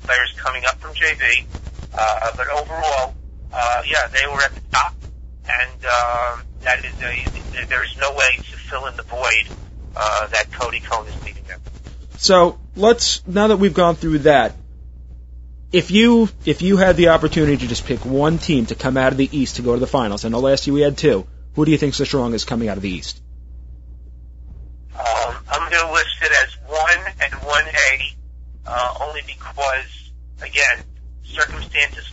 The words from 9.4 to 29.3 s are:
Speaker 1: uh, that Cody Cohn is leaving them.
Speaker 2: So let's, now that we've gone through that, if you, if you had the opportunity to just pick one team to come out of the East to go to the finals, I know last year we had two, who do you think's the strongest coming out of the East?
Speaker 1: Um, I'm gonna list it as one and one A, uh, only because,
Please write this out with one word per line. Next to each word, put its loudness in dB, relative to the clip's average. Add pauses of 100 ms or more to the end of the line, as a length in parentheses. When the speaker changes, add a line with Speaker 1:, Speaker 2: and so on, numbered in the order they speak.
Speaker 1:
uh, 0
that -2
Cody -4
Cohn -4
is -10
leaving -12
them. -14 (560)
Speaker 2:
So 6 (180)
let's, 4
now 4
that 6
we've 4
gone 4
through 0
that, 6 (1160)
if 4
you, 8 (160)
if 2
you 6
had 6
the 8
opportunity 6
to -2
just -4
pick -2
one 2
team 2
to -4
come 0
out 6
of -2
the 4
East 0
to -6
go 2
to 2
the 2
finals, 0
I 0
know 0
last 4
year 2
we 4
had 4
two, 4 (280)
who 4
do 4
you 6
think's 0
the 2
strongest 0
coming -2
out -2
of -6
the -2
East? -8 (1700)
Speaker 1:
Um, -2 (120)
I'm -2
gonna 2
list 0
it 2 (120)
as -8 (240)
one 4 (180)
and -2 (100)
one 2
A, 0 (500)
uh, -2
only -8
because, -6 (300)